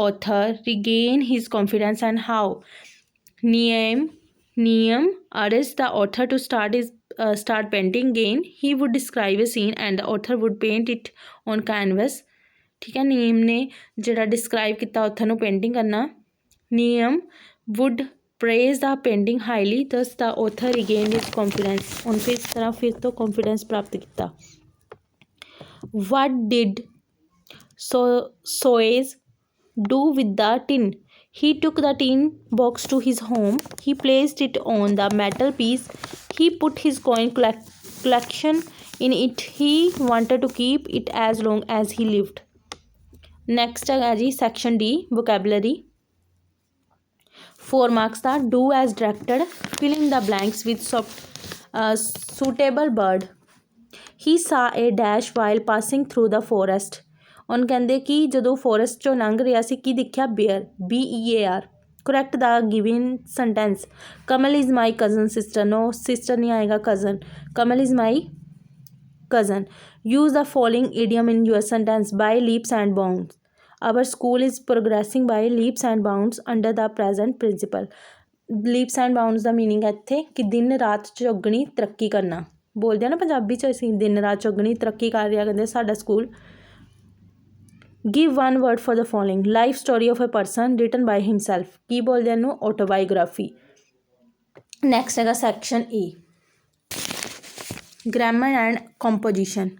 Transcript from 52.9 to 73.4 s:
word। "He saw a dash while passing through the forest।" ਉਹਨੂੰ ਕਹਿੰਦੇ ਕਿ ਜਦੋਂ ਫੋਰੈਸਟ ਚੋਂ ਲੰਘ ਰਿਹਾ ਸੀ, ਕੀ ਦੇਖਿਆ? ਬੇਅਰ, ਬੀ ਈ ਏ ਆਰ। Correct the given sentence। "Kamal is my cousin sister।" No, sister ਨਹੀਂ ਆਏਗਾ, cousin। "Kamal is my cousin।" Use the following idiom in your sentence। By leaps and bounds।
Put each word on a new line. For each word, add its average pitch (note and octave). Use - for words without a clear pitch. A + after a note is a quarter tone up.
word। F#3+
"He D#4
saw D#4+
a A#3
dash G#3+
while G#3+
passing A3+
through A#3
the G#3
forest।" G3
ਉਹਨੂੰ A#3+
ਕਹਿੰਦੇ B3+
ਕਿ D4
ਜਦੋਂ B3+
ਫੋਰੈਸਟ A#3
ਚੋਂ C4+
ਲੰਘ A3
ਰਿਹਾ B3
ਸੀ, B3
ਕੀ C4
ਦੇਖਿਆ? C4
ਬੇਅਰ, G#3
ਬੀ A#3
ਈ A#3
ਏ G#3+
ਆਰ। F#3
Correct C4+
the A#3
given A3+
sentence। G#3+
"Kamal C#4
is B3+
my A#3
cousin G#3+
sister।" A3
No, G#3+
sister A#3+
ਨਹੀਂ A#3
ਆਏਗਾ, G#3+
cousin। G3+
"Kamal B3
is C4
my A3+
cousin।" G3+
Use C#4+
the D4
following B3
idiom A#3
in A3+
your A3
sentence। A3
By G#3+
leaps A3+
and G3+
bounds। F#3